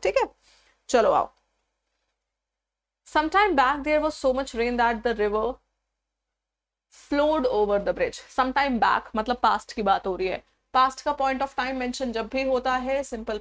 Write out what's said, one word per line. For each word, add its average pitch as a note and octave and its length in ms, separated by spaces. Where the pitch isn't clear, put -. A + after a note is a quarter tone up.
ठीक - 140
है? B4 60
चलो G#3+ 220
आओ। C#3 180
Some D#4 220
time G4 280
back C4+ 260
there D4+ 200
was D#4 220
so C4 80
much C4 220
rain A#3+ 220
that A#3 260
the A#3 160
river G#3 260
flowed D4 600
over G3+ 320
the F3+ 80
bridge। - 280
Some C4 220
time C4+ 280
back - 340
मतलब A#3 280
पास्ट G#3+ 300
की A3 100
बात G3 240
हो F#3 80
रही F#3 120
है। - 160
पास्ट C4 280
का D4 160
point C4+ 240
of C4+ 180
time C4 220
mention B3 300
जब A3+ 160
भी C4 160
होता B3+ 340
है, C4+ 260
सिंपल A3+ 380